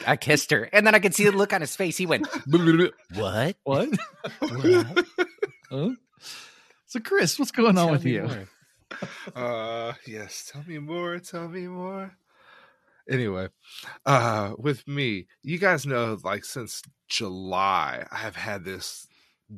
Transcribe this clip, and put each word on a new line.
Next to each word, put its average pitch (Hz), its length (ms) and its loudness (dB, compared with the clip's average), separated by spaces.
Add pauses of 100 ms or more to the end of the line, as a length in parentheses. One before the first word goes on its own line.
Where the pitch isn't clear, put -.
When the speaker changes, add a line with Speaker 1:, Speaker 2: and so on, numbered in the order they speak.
Speaker 1:
I 131 100 6
kissed - 360 2
her." 113 200 2
And 208 140 8
then 214 80 8
I 214 60 8
could 185 140 2
see 208 100 4
the 202 80 8
look 196 200 2
on 185 80 2
his 147 140 -4
face. 175 220 -2
He 185 100 -2
went, 160 300 2
Speaker 2:
<laughs> - 100 -8
Speaker 1:
"What? 151 1160 2
Speaker 3:
What? 143 240 0 (520)
Speaker 1:
What?" 349 680 2 (640)
Speaker 3:
Huh? 147 200 -2 (960)
So, 240 140 -6
Chris, 339 380 0
what's 285 120 -2
going 220 260 6
on 170 100 6
Speaker 1:
Tell 165 40 4
Speaker 3:
with 151 140 2
Speaker 1:
me 131 80 2
Speaker 3:
you? 101 100 0
Speaker 1:
more. 110 260 -6 (840)
Speaker 2:
Uh, 117 580 -4 (140)
yes. 107 440 -12
Tell 143 160 -14
me 165 120 -12
more. 175 400 -6
Tell 170 300 -10
me 180 180 -10
more. 190 500 -10 (960)
Anyway, 98 380 -2 (580)
uh, 113 520 4
with 131 280 -4
me, 127 400 -4 (160)
you 165 160 -6
guys 175 280 2
know, 117 360 0
like, 101 220 -4
since - 380 -10 (260)
July, 92 1040 0
I - 60 -8
have 104 180 -8
had 101 280 -8
this 92 420 -12 (520)